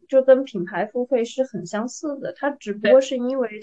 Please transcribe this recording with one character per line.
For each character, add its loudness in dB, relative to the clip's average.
就 4
跟 6
品 -6
牌 -4
付 -4
费 0
是 -4
很 -6
相 -6
似 -8
的， -8
它 -2
只 -12
不 -2
过 8
是 -4
因 -4
为 -6